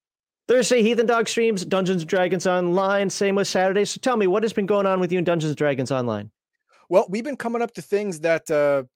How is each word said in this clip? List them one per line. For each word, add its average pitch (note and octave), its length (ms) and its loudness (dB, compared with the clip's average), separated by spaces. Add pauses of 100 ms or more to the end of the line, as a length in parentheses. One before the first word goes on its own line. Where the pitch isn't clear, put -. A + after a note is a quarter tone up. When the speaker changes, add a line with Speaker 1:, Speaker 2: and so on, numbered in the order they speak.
(480)
Speaker 1:
Thursday, B3 340 4
Heathen A3+ 240 2
Dog A#3 220 2
streams A3+ 360 0
Dungeons F#3 380 -2
and D#3+ 80 -8
Dragons F#3 380 0
Online. F#3+ 640 0
Same G3 240 0
with G3+ 120 0
Saturday. F#3+ 380 2
So - 160 -10
tell B3 160 0
me, G#3 80 2
what G3 160 2
has A3 120 -2
been G3+ 120 -2
going G3+ 220 0
on F#3+ 120 0
with F3 120 0
you F#3 80 0
in E3+ 40 -2
Dungeons D#3 280 0
and C#3 60 -4
Dragons C3+ 340 -2
Online? A2+ 400 -4 (580)
Speaker 2:
Well, G#3 180 4
we've G#3+ 160 -6
been C4+ 140 -6
coming A#3 240 -4
up A#3 140 -4
to E3+ 80 -14
things G3 380 -4
that, E3 280 0
uh, C#3+ 340 2 (120)